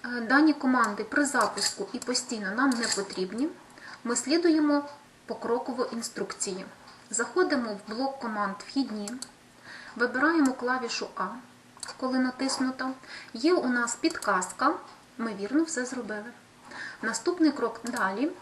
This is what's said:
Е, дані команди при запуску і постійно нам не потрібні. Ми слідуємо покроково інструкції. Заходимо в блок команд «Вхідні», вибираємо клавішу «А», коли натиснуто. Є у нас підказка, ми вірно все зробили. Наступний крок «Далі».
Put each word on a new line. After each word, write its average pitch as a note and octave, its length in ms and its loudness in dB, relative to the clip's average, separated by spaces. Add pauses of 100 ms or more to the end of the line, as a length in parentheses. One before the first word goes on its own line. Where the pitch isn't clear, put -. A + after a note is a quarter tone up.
Е, A#3+ 160 -4
дані C#4+ 320 6
команди A#3 520 2
при C#4+ 200 2
запуску - 680 0
і B3 60 -6
постійно G#3+ 560 -4
нам C4 160 4
не A#3 160 0 (100)
потрібні. G3 520 -2 (560)
Ми A#3+ 120 0
слідуємо D4+ 680 4 (420)
покроково A#3+ 580 -2
інструкції. G3 800 -6 (460)
Заходимо C4+ 640 2
в G#3 220 -8
блок C4+ 240 -2
команд G#3 400 -2
«Вхідні», G#3+ 520 -4 (840)
вибираємо C4 560 4
клавішу A#3+ 640 -2
«А», F#3+ 100 -2 (720)
коли C4 220 0
натиснуто. C4 720 0 (420)
Є D4 220 4
у C4 140 2
нас A#3+ 280 0
підказка, - 760 0 (440)
ми A3+ 160 -4
вірно B3 300 2
все B3 200 -2
зробили. A3 480 -6 (680)
Наступний D4+ 500 2
крок A#3 320 -2
«Далі». A#3 460 0 (120)